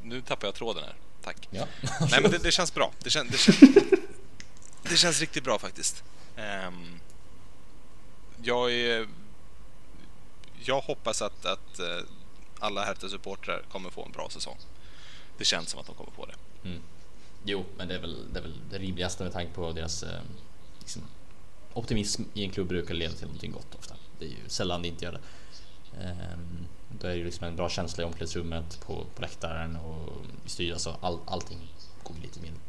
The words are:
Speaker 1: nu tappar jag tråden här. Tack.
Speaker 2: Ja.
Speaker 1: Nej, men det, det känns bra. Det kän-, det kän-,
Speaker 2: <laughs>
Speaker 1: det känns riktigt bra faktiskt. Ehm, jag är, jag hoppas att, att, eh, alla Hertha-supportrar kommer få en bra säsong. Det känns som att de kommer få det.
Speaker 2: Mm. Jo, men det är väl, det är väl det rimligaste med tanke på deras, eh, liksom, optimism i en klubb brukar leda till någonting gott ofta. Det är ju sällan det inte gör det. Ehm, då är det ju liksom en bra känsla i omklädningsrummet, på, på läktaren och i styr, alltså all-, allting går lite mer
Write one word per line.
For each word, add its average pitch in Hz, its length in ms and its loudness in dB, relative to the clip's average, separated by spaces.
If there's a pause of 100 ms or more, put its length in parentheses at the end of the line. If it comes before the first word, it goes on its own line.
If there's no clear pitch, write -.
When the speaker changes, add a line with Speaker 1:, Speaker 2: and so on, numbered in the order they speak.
Speaker 1:
nu 120 180 -4
tappar 131 260 0
jag 98 80 0
tråden 101 280 -2
här. - 120 -6 (280)
Tack. - 280 -4
Speaker 2:
Ja. 107 140 -2 (460)
Speaker 1:
Nej, 233 100 10
men 208 100 8
det, 175 60 4
det 170 140 4
känns 170 220 4
bra. - 260 4
Det 123 100 -4
kän-, 127 220 2
det 131 60 2
kän-, - 600 12 (840)
Speaker 2:
<laughs> - 80 -4
Speaker 1:
det 165 80 4
känns 160 220 6
riktigt 156 240 0
bra 113 160 4
faktiskt. - 440 -2 (340)
Ehm, 90 640 -2 (1400)
jag 123 300 4
är, 117 340 4 (1600)
jag 131 180 2
hoppas - 400 0
att, - 240 -2
att, - 340 -2
eh, 85 220 -2 (580)
alla 101 260 0
Hertha-supportrar 98 760 -2 (100)
kommer 92 180 -4
få 82 160 -4
en - 60 -6
bra - 180 -4
säsong. - 280 -4 (800)
Det 104 80 -2
känns 85 240 2
som - 100 -4
att 73 60 -4
de - 100 -6
kommer - 160 -6
få - 140 -4
det. - 440 -6
Speaker 2:
Mm. 87 120 -4 (640)
Jo, 98 200 0 (120)
men 92 100 -4
det 90 80 -2
är 90 40 -2
väl, - 340 -6
det 90 60 -2
är 87 40 -4
väl 87 160 -6 (120)
det 98 60 -4
rimligaste 90 460 -2
med 90 100 -2
tanke 87 200 -2
på 85 180 -2
deras, 82 320 -2
eh, 85 180 -4 (580)
liksom, - 220 -4 (720)
optimism 110 500 0 (100)
i 104 100 -2
en 95 80 0
klubb 95 160 0
brukar 87 260 0
leda 82 200 0
till 80 120 -4
någonting - 260 -4
gott - 240 -6
ofta. - 200 -4 (240)
Det - 60 -4
är 76 40 -4
ju 64 60 -6 (140)
sällan 87 320 0
det 85 60 0
inte 85 180 -4
gör 87 60 -2
det. - 100 -4 (840)
Ehm, 87 640 -4 (340)
då 90 80 -2
är 90 40 0
det 87 60 0
ju 85 80 -2
liksom 85 220 -4
en 85 80 -2
bra 87 140 0
känsla 85 340 -2
i - 20 0
omklädningsrummet, 82 800 -2
på, 82 200 -4 (100)
på 87 60 -4
läktaren 82 540 -4
och 80 360 -4 (340)
i - 40 -6
styr, 85 240 -2
alltså 82 280 -2
all-, 87 260 0
allting 87 320 -4 (440)
går 82 180 -6
lite 87 200 -6
mer 80 100 -6 (180)